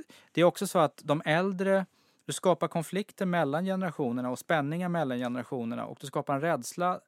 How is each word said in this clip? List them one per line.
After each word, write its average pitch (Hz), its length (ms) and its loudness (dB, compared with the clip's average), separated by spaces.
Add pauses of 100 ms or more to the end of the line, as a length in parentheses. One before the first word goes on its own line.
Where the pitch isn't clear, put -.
(320)
det 160 100 2
är 170 40 8
också 180 220 2
så 185 120 2
att 151 240 2
de 151 220 0
äldre, 190 600 2 (400)
du 147 80 -6
skapar 175 340 2
konflikter 185 580 -4
mellan 170 400 0
generationerna 147 640 -2
och 127 100 -6
spänningar 165 500 0
mellan 151 280 0
generationerna, 120 680 -4
och 110 160 -12
du 147 60 -12
skapar 139 280 -2
en 135 60 -2
rädsla 170 680 -2